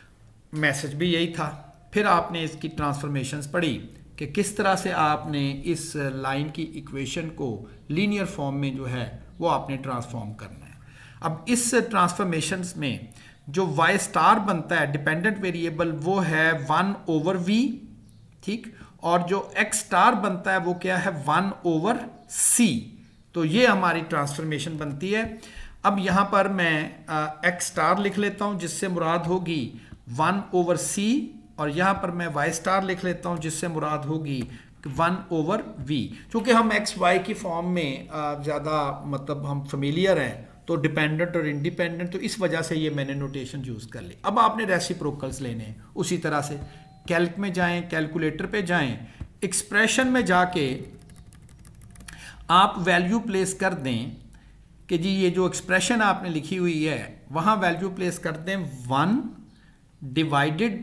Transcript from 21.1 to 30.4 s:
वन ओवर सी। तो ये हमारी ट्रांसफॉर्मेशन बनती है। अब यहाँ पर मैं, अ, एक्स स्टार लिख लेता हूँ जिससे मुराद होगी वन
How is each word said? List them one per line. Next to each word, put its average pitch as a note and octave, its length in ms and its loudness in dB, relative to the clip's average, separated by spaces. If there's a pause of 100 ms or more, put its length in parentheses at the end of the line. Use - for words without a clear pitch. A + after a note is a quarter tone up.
वन E3+ 280 2 (140)
ओवर F3 400 2 (240)
सी। - 680 2 (380)
तो E3+ 100 2
ये G#3 220 4
हमारी F3+ 340 2
ट्रांसफॉर्मेशन D#3 760 -4
बनती D3 340 -6
है। A3 280 -2 (460)
अब G3 140 4
यहाँ F#3 260 4
पर G3 220 4
मैं, E3 580 0
अ, D#3 400 -4
एक्स F3 220 0
स्टार F3 320 2
लिख G3+ 180 0
लेता G3+ 280 0
हूँ G3+ 140 -2
जिससे E3+ 280 -4
मुराद E3+ 380 0
होगी E3 480 -2 (360)
वन E3 340 2 (100)